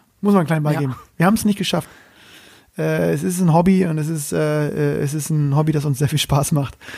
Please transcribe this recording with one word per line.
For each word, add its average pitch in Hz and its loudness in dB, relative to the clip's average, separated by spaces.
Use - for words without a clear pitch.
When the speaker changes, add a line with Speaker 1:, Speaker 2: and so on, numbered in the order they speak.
Speaker 1:
Muss 202 2
man 175 4
klein 160 0
Speaker 2:
Ja. 151 0
Speaker 1:
beigeben. 143 0
Wir 170 4
haben's 214 2
nicht 208 0
geschafft. 175 -2
Äh, 160 0
es 151 -2
ist 180 -2
ein 170 4
Hobby 185 4
und 156 -4
es 151 -4
ist, 160 -6
äh, 151 0
äh, 147 -2
es 143 -4
ist 151 -6
ein 147 0
Hobby, 156 2
das 147 -2
uns 135 -2
sehr 147 2
viel 151 -2
Spaß 143 0
macht. 139 -2